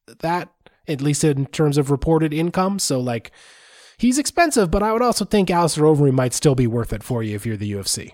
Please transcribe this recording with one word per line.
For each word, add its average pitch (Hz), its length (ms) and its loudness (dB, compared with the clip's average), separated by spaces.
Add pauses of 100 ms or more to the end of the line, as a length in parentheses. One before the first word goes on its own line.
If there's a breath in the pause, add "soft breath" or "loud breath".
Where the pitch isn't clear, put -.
(180)
that, 175 340 -4 (360)
at 143 120 -4
least 147 220 0
in 139 240 2
terms 147 320 0
of 139 140 0
reported 156 420 0
income. 185 460 -2
So, 135 180 -2
like, 120 320 -6 (680 loud breath)
he's 247 200 2
expensive, 285 500 2
but 196 140 0
I 214 100 0
would 226 80 0
also 233 240 0
think 190 240 2
Alistair 170 360 2
Overeem 143 300 4
might 127 200 0
still 139 220 2
be 127 100 2
worth 113 260 -2
it 104 120 -8
for 120 180 -4
you 104 140 -6
if 101 100 -8
you're 113 100 -4
the 104 120 -6
U 101 100 -4
F 95 80 -8
C. - 280 -6